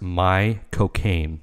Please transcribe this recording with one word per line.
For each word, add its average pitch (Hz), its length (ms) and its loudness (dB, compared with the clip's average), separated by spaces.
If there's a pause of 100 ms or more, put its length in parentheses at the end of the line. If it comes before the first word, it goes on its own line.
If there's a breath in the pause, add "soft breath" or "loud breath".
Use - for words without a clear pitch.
My 95 600 0 (100)
cocaine. 82 720 0